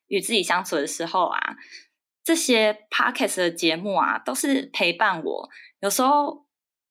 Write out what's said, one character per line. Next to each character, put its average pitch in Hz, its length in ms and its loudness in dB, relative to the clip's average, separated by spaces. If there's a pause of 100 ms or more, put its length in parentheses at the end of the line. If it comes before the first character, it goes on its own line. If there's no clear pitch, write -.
与 196 140 0
自 196 100 -6
己 220 100 2
相 175 220 0
处 180 140 -2
的 143 100 0
时 165 180 -6
候 175 200 0
啊， - 320 -4 (680)
这 - 100 2
些 220 560 2
podcast 240 480 -2
的 175 140 0
节 170 240 0
目 190 200 -4
啊， 113 220 0
都 - 160 -6
是 277 380 0
陪 - 220 0
伴 202 280 0
我。 - 280 -6 (320)
有 202 80 0
时 202 120 0
候 294 460 2 (440)